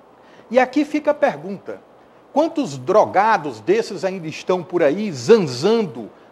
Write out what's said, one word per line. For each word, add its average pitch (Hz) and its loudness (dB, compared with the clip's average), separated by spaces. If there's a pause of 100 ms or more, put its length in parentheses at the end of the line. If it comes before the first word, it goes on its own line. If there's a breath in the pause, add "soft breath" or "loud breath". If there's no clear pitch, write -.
(480 loud breath)
E 220 -2
aqui 254 2
fica 294 -2
a 294 2
pergunta: 165 -4 (500 soft breath)
quantos 277 -2
drogados 165 2
desses 185 -2
ainda 185 -6
estão 180 -4
por 170 -2
aí 190 0
zanzando 143 2 (240 loud breath)